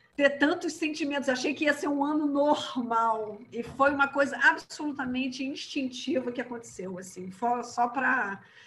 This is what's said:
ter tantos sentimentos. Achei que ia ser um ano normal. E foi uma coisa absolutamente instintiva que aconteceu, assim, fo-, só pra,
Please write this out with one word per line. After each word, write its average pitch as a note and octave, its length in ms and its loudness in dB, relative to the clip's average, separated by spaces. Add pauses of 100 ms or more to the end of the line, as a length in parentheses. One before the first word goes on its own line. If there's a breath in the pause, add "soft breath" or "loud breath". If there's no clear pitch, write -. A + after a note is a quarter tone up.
(160 loud breath)
ter C#4+ 240 4
tantos E4 340 2
sentimentos. C#4+ 560 -2
Achei B3+ 240 0
que D#4 120 -2
ia C#4+ 80 6
ser D4 160 -4
um C#4+ 140 2
ano D4+ 220 2
normal. A3+ 1120 0 (140)
E A#3 100 -6
foi C#4 320 2
uma C#4 140 4
coisa C#4 340 2
absolutamente C4+ 1040 0
instintiva C4 880 -4
que A#3+ 100 -4
aconteceu, A3 560 -10
assim, F#3 320 -12
fo-, A#3+ 340 0
só A#3+ 260 0
pra, B3 520 0 (240 loud breath)